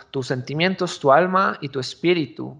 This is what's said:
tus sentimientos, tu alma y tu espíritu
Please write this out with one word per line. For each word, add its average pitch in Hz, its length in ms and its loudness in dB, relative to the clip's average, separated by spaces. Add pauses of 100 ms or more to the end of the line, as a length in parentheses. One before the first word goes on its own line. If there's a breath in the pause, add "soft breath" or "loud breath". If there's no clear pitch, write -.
(120)
tus 131 160 -6
sentimientos, 160 720 -2
tu 143 120 4
alma 185 500 4
y 143 80 -8
tu 139 100 -6
espíritu 131 800 -2